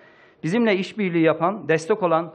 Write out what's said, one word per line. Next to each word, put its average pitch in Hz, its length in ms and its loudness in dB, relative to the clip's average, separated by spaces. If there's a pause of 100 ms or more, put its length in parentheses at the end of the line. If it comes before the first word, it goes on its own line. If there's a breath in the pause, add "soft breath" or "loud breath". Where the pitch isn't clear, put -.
(420 loud breath)
bizimle 208 340 2
işbirliği 185 460 -2
yapan, 160 460 0
destek 160 340 0
olan 165 320 0